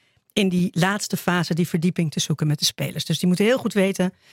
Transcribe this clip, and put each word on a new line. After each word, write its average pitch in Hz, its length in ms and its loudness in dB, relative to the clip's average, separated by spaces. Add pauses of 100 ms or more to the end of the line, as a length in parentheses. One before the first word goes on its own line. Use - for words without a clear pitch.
(340)
in 196 160 2
die 180 220 2
laatste 190 460 0
fase, 175 360 0
die 170 140 2
verdieping 170 440 -2
te - 80 -4
zoeken 156 280 -2
met 151 120 0
de - 60 0
spelers. - 400 -4
Dus 160 140 -4
die 185 80 0
moeten 180 180 2
heel 247 120 2
goed 240 160 -4
weten, 185 400 0 (200)